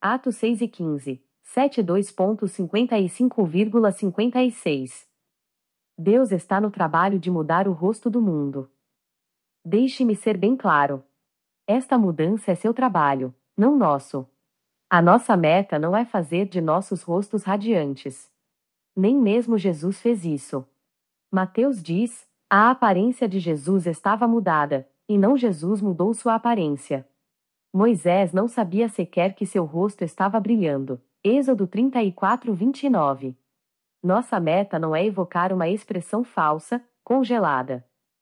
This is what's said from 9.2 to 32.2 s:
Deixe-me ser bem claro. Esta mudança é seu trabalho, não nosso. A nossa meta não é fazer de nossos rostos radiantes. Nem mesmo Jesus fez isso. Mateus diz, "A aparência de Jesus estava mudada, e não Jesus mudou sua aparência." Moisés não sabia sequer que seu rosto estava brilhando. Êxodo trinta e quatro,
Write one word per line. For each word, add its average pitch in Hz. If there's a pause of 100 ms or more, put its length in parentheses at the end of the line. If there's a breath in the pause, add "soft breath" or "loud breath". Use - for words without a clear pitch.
Deixe-me 226
ser 214
bem 214
claro. 143 (640)
Esta 254
mudança 190
é 175
seu 226
trabalho, 147 (220)
não 247
nosso. 143 (600)
A 170
nossa 202
meta 170
não 170
é 240
fazer 180
de 185
nossos 165
rostos 196
radiantes. 180 (640)
Nem 208
mesmo 233
Jesus 180
fez 226
isso. 143 (640)
Mateus 190
diz, 180 (220)
"A 214
aparência 233
de 190
Jesus 165
estava 208
mudada, 156 (200)
e 208
não 214
Jesus 196
mudou 190
sua 226
aparência." 156 (640)
Moisés 190
não 190
sabia 220
sequer 185
que 202
seu 185
rosto 175
estava 196
brilhando. 147 (240)
Êxodo 247
trinta 247
e 190
quatro, 226